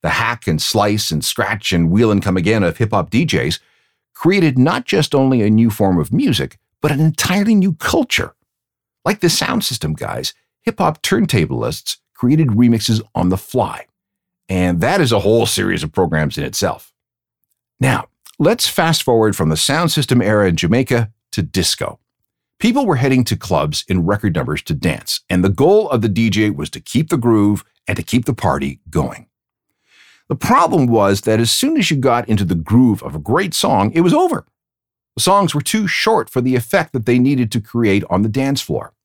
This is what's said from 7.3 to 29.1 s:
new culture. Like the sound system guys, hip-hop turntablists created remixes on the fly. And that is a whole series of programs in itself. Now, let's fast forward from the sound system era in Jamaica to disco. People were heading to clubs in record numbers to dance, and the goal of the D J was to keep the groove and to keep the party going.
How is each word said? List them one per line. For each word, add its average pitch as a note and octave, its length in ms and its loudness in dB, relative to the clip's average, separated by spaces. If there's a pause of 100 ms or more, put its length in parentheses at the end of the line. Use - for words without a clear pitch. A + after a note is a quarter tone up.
new F#3+ 180 2
culture. - 640 -4 (680)
Like - 180 -2
the E3+ 80 2
sound - 360 -2
system D3+ 300 -6
guys, - 400 -8 (260)
hip-hop F3 400 -2
turntablists D2+ 960 -2 (160)
created D3 360 2
remixes A2+ 520 2 (140)
on F2+ 140 0
the F#2 80 0
fly. - 500 -6 (600)
And F3+ 340 0
that F3+ 200 0
is A#2+ 100 2
a G2+ 100 2
whole A2+ 260 2
series F#2+ 340 -2
of D2+ 100 -8
programs D#2 460 -2
in D2 60 -6
itself. - 500 -6 (840)
Now, B2 280 -2 (300)
let's G3 300 2
fast E3 340 0
forward A2+ 340 2
from D#2+ 140 0
the D#2 80 0
sound D#3 340 0
system B2+ 300 2
era G#2 260 2
in E2 100 0
Jamaica A2+ 540 0 (200)
to G#2 100 -4
disco. - 580 -4 (600)
People B3 260 2
were D#3+ 120 0
heading C3 280 2
to G2 100 -2
clubs D2+ 540 -2
in F2+ 160 0
record G2+ 300 0
numbers D2 260 -4
to D#2+ 140 -6
dance, - 520 -4
and F#2 160 0
the G2 60 2
goal F3 400 2
of A#2+ 140 0
the A2 40 0
D A2 220 0
J G#2 220 0
was D2+ 180 -8
to - 100 -14
keep - 300 -4
the E3+ 80 0
groove G#2+ 460 2 (240)
and - 100 -4
to D#2 60 -8
keep B2 220 -2
the A2+ 100 -2
party C#2 440 -4 (120)
going. C#2+ 320 -4 (1040)